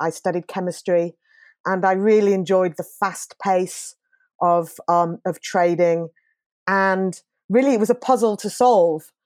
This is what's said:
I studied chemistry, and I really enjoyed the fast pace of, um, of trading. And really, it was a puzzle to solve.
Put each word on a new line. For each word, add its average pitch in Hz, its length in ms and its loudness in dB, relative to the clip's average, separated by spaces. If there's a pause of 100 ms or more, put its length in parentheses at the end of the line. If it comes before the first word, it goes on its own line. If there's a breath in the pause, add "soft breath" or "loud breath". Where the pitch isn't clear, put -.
I 165 100 -2
studied 175 380 -6
chemistry, 175 640 -4 (500 soft breath)
and 185 200 -2
I 190 80 4
really 202 400 2
enjoyed 185 440 0
the 175 60 -6
fast - 580 -8
pace 185 540 -4 (460)
of, 175 320 0 (160)
um, 170 360 0
of 170 160 -6
trading. 170 680 0 (580)
And 190 480 0 (340)
really, 254 260 2
it 220 40 2
was 214 120 2
a 240 40 2
puzzle 233 440 0
to 214 120 -8
solve. 175 600 2 (140)